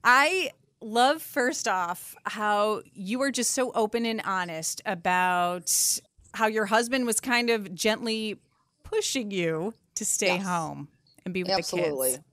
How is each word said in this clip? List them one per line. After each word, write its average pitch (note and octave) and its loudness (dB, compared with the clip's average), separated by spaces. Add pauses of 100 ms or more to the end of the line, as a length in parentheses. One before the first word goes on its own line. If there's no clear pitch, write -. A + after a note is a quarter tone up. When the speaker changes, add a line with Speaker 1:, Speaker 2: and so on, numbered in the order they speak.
Speaker 1:
I C#4+ 4 (300)
love, B3 2
first - -2
off, F3+ -4 (100)
how G#3 0 (120)
you G3+ -6
were C#4 2
just A#3+ -2
so B3+ 0
open A3+ 0
and A3+ -2
honest F3 -4
about F3+ 0 (640)
how A3 0
your A3 2
husband A#3+ 2
was A3+ 0
kind A#3+ 2
of G3+ -2
gently A3 0 (440)
pushing C4+ -2
you E3+ 0 (220)
to - -4
stay F#3 2
Speaker 2:
Yes. F#3+ -4
Speaker 1:
home D3+ -4 (380)
and F#3 -6
be F#3 -2
with F3+ -2
Speaker 2:
Absolutely. E3 -2
Speaker 1:
the C3 -4
kids. D3+ -18